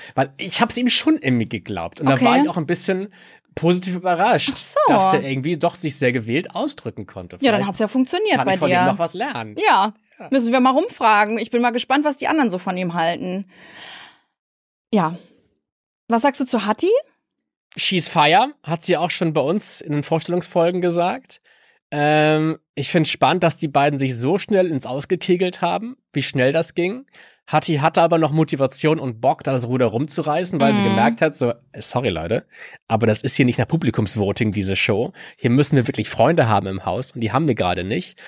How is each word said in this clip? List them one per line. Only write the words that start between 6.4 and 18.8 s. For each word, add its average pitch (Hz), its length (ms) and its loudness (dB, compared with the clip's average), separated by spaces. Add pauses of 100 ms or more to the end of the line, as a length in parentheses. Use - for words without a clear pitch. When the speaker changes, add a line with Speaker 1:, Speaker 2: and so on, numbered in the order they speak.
Speaker 1:
ausdrücken 175 500 -8
konnte. 90 360 -16
Speaker 2:
Ja, 269 100 4
dann 214 80 2
Speaker 1:
Vielleicht 202 80 -2
Speaker 2:
hat's 190 120 -8
ja 214 100 0
funktioniert 349 460 0
Speaker 1:
kann - 100 2
Speaker 2:
bei 190 80 0
Speaker 1:
ich 190 60 -2
von 160 100 2
Speaker 2:
dir. 180 100 2
Speaker 1:
ihm 180 60 4
noch 196 140 2
was 170 140 -2
lernen. 175 440 -8
Speaker 2:
Ja. 220 360 2 (240)
Speaker 1:
Ja. 190 140 -18
Speaker 2:
Müssen 240 220 2
wir 262 80 4
mal 254 100 4
rumfragen. 226 680 2
Ich 214 120 -8
bin 240 100 0
mal 240 100 2
gespannt, 262 340 -2
was 294 100 -2
die - 140 -4
anderen 294 200 2
so 180 80 -6
von 180 200 -6
ihm 180 160 -4
halten. 180 520 -4 (1500)
Ja. 175 240 0 (920)
Was 226 140 0
sagst 277 200 0
du 262 40 -2
zu 220 200 -4
Hatti? 226 260 0 (840)
Speaker 1:
She's 180 300 -2
fire, 175 460 4 (100)
hat 160 220 -6